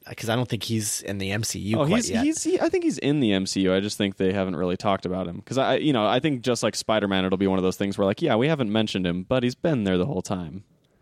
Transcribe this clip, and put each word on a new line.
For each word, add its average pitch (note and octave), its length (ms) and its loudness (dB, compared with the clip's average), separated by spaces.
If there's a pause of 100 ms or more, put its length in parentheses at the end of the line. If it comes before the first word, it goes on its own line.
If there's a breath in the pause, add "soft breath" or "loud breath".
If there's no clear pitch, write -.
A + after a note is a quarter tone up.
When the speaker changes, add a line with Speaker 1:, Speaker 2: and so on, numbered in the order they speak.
(160)
Speaker 1:
'cause A2+ 140 -6
I A2+ 60 2
don't B2 120 0
think G#2+ 160 -4
he's A2 380 -2
in G2+ 160 -6
the F#2+ 140 -4
M G#2+ 120 -2
C F#2+ 160 -6
U G2 200 0
Speaker 2:
Oh, D3 80 2
Speaker 1:
quite F#3 160 2
Speaker 2:
he's, - 80 -4
Speaker 1:
yet. A3+ 120 0
Speaker 2:
he's, D#4 200 0
he, E4+ 180 0
I E4 80 2
think F4 160 0
he's D4 140 0
in D3 200 2
the A2 140 2
M F#2+ 140 0
C G2 140 0
U. F#2 120 4
I F#2+ 80 4
just G#2 160 -4
think G2 200 0
they F#2+ 140 2
haven't F#2+ 240 -2
really F2+ 220 0
talked G2 300 0
about F2+ 200 -4
him, F#2 140 -10
'cause A#2+ 160 -8
I, C3 200 2
you D3+ 140 0
know, A2 160 2
I A#2 140 2
think C#3+ 200 0
just A#2 220 0
like A2 120 0
Spider-Man, G2 500 2
it'll F#2 120 2
be G2 100 2
one F#2+ 120 2
of F2+ 40 2
those F#2 120 2
things G2+ 220 -2
where, G2+ 80 2
like, G2 160 0
yeah, D3 140 2
we B2 120 2
haven't C#3 240 0
mentioned G#2+ 360 0
him, F2+ 200 -2
but B2+ 160 0
he's B2 120 -2
been D3 280 0
there F#2 140 2
the F2+ 80 2
whole F#2 160 -4
time. F2+ 420 -8 (380)